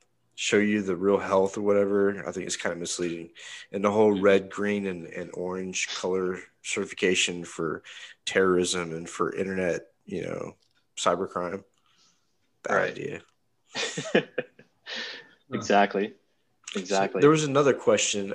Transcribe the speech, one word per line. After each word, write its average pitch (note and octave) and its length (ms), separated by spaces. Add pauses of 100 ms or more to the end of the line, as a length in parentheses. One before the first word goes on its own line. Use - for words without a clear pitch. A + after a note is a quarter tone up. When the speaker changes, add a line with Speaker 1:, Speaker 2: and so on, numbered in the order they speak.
(340)
Speaker 1:
show - 240
you G#2 240
the F#2 140
real G2 220
health F#2+ 380
or A2 60
whatever, G2+ 640
I F2 60
think F2+ 140
it's F2+ 100
kind F#2 160
of E2+ 80
misleading. E2+ 500 (400)
And G2 140
the G#2 60
whole G#2+ 240
Speaker 2:
Mm-hmm. F#2+ 100
Speaker 1:
red, G2 260
green, G2+ 360
and, E2+ 200
and E2+ 280
orange F#2 600
color F#2 460 (220)
certification F#2 840
for E2 380 (420)
terrorism F2+ 680
and E2 160
for - 260
internet, F#2 520 (200)
you F#2+ 160
know, - 340 (400)
cybercrime, F2+ 680 (1000)
bad - 120
Speaker 2:
Right. - 160
Speaker 1:
idea. - 320 (920)
Speaker 2:
<laughs> - 140 (1200)
Exactly. G2+ 600 (600)
Speaker 1:
So G2+ 60
Speaker 2:
Exactly. G2 400
Speaker 1:
there D3 100
was D#3 140
another C3+ 300
question. G#2 600